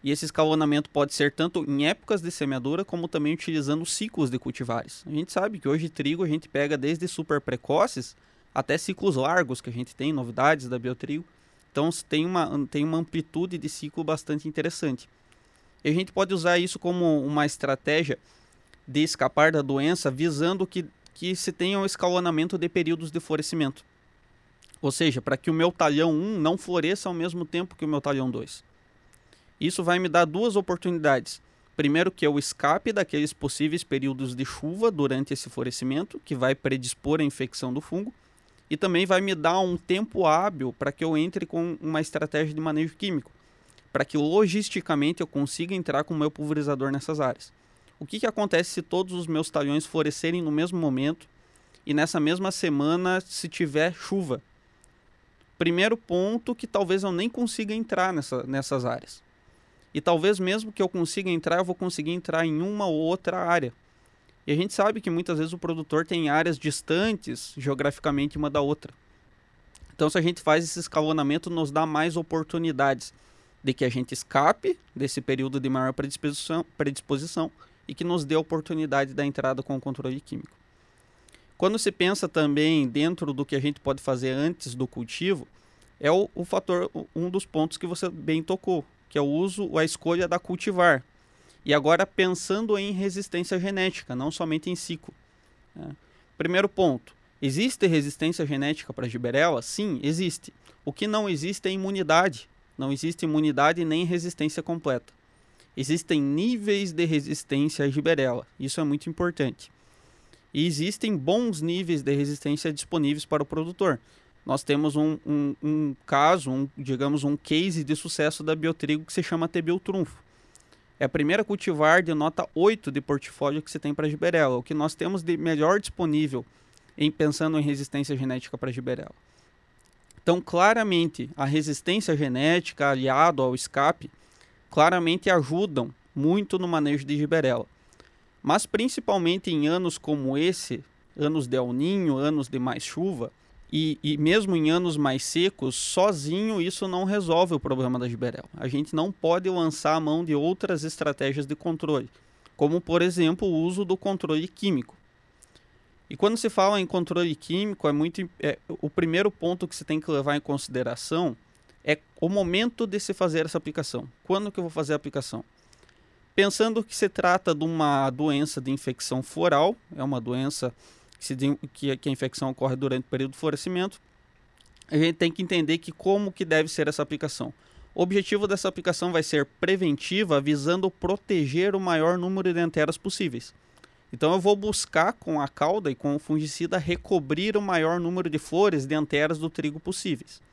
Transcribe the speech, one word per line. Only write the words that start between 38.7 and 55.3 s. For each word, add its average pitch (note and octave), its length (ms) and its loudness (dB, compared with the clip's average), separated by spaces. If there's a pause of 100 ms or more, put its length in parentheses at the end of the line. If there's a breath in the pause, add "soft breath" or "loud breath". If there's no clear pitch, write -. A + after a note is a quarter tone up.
também F#3 300 2
vai F#3 160 4
me G3 120 0
dar E3 260 2
um F3+ 180 0
tempo F#3+ 480 0
hábil D#3 520 2
pra C#3 140 -2
que - 140 -4
eu D#3+ 120 2
entre E3+ 280 -2
com E3 340 -4
uma D#3 220 -2
estratégia D#3 520 -2
de D#3 60 -6
manejo D#3 380 -2
químico, F3+ 340 -4 (600 soft breath)
pra C3+ 100 0
que - 140 -4
logisticamente E3+ 1040 2
eu D#3+ 60 -4
consiga E3+ 460 -4
entrar D#3 300 -2
com E3+ 100 -4
o D#3+ 40 -2
meu D3+ 120 0
pulverizador D3 600 -2
nessas D3+ 300 -4
áreas. - 320 -4 (460 soft breath)
O D3 60 -12
que G#3+ 140 -8
que B3 60 -2
acontece G3 460 0
se F3+ 100 -4
todos F#3 320 -2
os F3 140 -4
meus D#3 220 0
talhões D3 360 0
florescerem E3 560 -2
no D#3 100 -2
mesmo E3+ 260 0
momento D3 480 -2 (600 soft breath)
e D3 80 -2
nessa D#3 260 2
mesma F3+ 320 0
semana F3 720 0
se - 260 -10
tiver D#3+ 460 0
chuva? E3 480 -4 (1160)